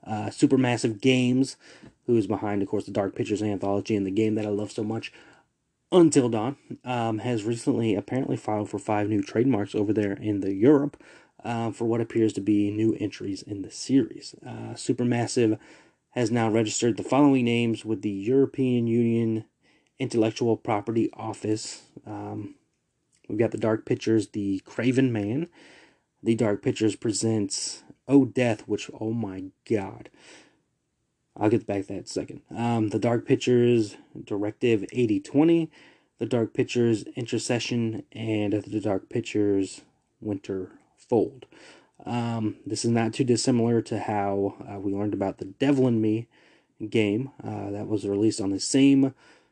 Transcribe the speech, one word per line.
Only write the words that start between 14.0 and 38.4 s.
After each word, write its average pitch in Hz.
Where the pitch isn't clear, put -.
Uh, 113
Supermassive 120
has 120
now 113
registered 110
the -
following 135
names 117
with 107
the 104
European 123
Union 113
Intellectual 113
Property 113
Office. 110
Um, 104
we've 110
got 113
the -
Dark 110
Pictures, 110
The 98
Craven 123
Man. 113
The 113
Dark 110
Pictures 110
presents 110
Oh 139
Death, 120
which, 104
oh 110
my 98
god. 98
I'll 110
get 113
back 101
to 98
that 101
in 90
a -
second. -
Um, 113
the 107
Dark 117
Pictures 120
Directive 107
eighty 113
twenty, 160
the 120
Dark 113
Pictures 117
Intercession, 117
and 107